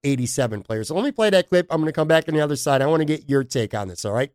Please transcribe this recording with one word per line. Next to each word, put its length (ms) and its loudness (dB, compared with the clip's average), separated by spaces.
eighty-seven 600 -2
player. 200 -6
So 120 -8
let 80 0
me 80 -2
play 180 0
that 200 2
clip. 200 2
I'm 100 0
gonna 140 0
come 140 0
back 200 2
on 60 -2
the 80 2
other 140 0
side. 260 0
I 60 2
wanna 180 2
get 240 -4
your 140 2
take 320 -4
on 120 -6
this, 160 -12
all 100 -4
right? 220 -2